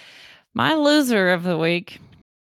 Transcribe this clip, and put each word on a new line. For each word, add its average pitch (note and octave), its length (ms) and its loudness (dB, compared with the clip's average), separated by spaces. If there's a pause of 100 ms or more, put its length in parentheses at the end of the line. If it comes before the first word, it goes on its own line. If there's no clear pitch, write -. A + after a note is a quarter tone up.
(520)
My C4+ 220 0
loser C#4 560 2
of F3 140 -2
the F3+ 120 -2
week, E3+ 420 -4 (460)